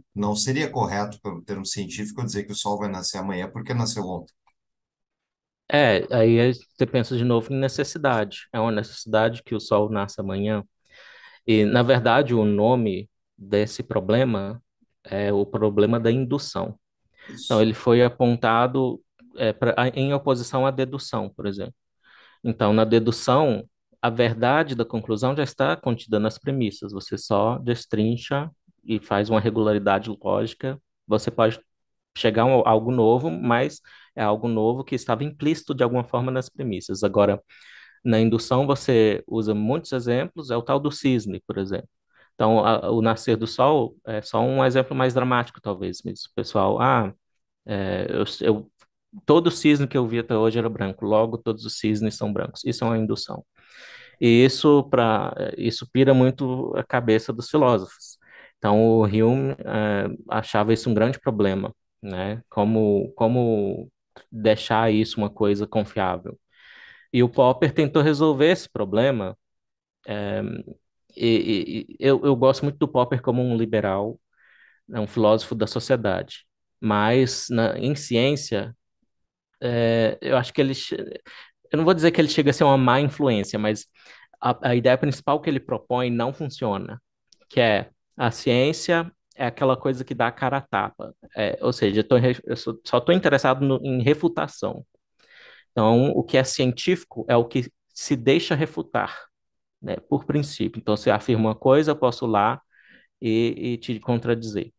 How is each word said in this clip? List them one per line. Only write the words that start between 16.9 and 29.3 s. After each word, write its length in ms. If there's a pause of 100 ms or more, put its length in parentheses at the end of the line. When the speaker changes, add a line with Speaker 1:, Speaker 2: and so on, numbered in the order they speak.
Speaker 1:
Isso. 180
Speaker 2:
Então, 160
ele 120
foi 300
apontado, 960 (340)
é, 160
pra, 260
a, 100
em 260
oposição 520
à 40
dedução, 600
por 160
exemplo. 280 (720)
Então, 280
na 120
dedução, 840 (340)
a 80
verdade 640
da 100
conclusão 520
já 80
está 320
contida 440
nas 180
premissas. 540
Você 260
só 400
destrincha 920 (340)
e 160
faz 300